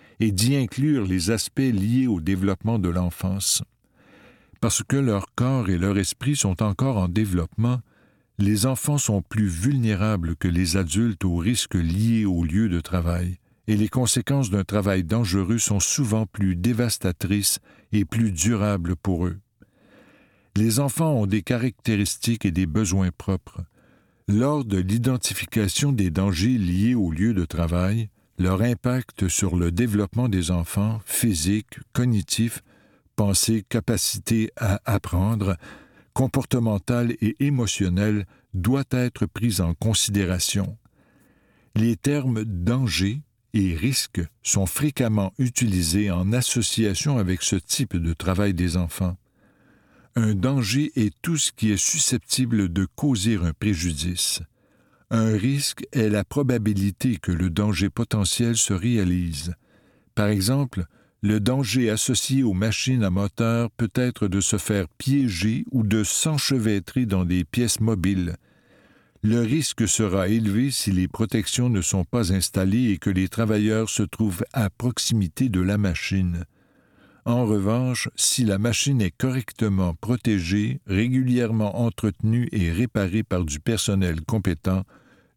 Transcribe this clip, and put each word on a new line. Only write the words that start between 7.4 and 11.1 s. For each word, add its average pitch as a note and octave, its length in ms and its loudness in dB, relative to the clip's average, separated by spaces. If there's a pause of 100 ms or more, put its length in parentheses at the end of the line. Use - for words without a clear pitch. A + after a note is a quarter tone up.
les G2+ 260 2
enfants C3+ 340 0
sont G#2 220 0
plus G#2+ 260 -2
vulnérables G2+ 880 0
que - 120 -2
les F2 300 2
adultes G2 460 0